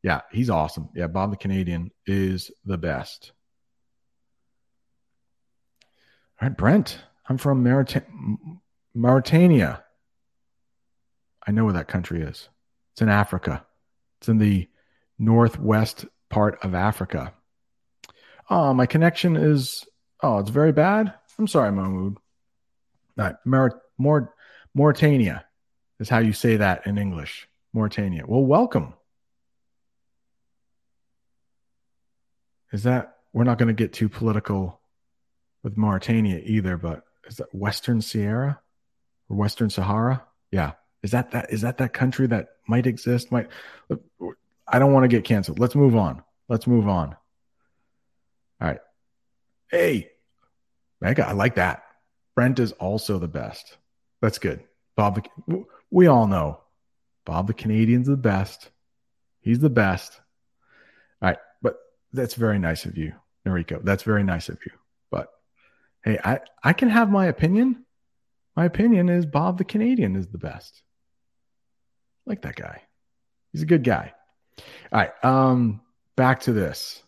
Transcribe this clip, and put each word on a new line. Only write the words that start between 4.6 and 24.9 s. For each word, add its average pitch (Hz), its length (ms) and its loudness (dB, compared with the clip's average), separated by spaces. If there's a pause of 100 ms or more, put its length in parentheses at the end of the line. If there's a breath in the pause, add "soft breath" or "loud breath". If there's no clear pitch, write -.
All 131 80 -2
right, - 80 -8
Brent, 165 420 2 (280)
I'm 135 100 -2
from 135 260 2
Marita-, 127 420 2 (880)
Mauritania. 127 920 4 (1600)
I 104 40 -2
know 110 120 2
where 104 100 2
that 87 140 -4
country 87 340 -6
is. - 260 -10 (460)
It's - 80 -6
in 110 80 4
Africa. 92 560 0 (540)
It's - 100 -6
in 110 80 4
the 101 300 2 (500)
northwest 110 880 2 (240)
part 107 320 0
of 92 140 -4
Africa. 92 580 -4 (1160 soft breath)
Oh, 160 220 2
my 127 120 4
connection 165 500 2
is, 151 480 2 (380)
oh, 120 160 2
it's 101 140 -2
very 151 200 4
bad. 190 420 2 (260)
I'm 214 80 0
sorry, 110 240 2
Mahmoud. 95 460 -4 (1000)
All 101 80 -2
right, 92 100 -6 (100)
Mar-, 131 360 2 (160)
Maurit-, 143 320 0 (440 soft breath)
Mauritania 139 680 2 (560)